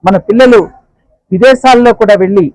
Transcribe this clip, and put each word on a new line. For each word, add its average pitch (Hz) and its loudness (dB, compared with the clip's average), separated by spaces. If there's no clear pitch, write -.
మన 190 -4
పిల్లలు 233 0
విదేశాల్లో 247 0
కూడా 208 0
వెళ్ళి 190 -2